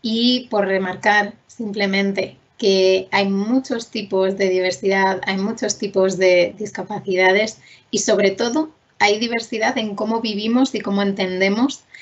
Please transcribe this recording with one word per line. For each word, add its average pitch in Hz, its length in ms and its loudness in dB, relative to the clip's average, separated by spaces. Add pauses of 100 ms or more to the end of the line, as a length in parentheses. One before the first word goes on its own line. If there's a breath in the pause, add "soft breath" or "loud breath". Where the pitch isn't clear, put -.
Y 240 460 0
por 202 180 0
remarcar 190 680 0 (140)
simplemente 196 880 -2 (220)
que 190 520 4
hay 196 180 0
muchos 226 600 -2
tipos 196 480 -2
de 196 120 0
diversidad, 185 800 0
hay 190 100 -2
muchos 208 420 -4
tipos 190 380 0
de 180 400 4
discapacidades 202 1000 0 (320 loud breath)
y 214 80 -2
sobre 196 320 2
todo 240 400 -2 (280)
hay 208 200 2
diversidad 233 600 -4
en 214 180 -6
cómo 220 240 -2
vivimos 226 540 0
y 262 60 -2
cómo 202 220 0
entendemos 196 800 0 (200 loud breath)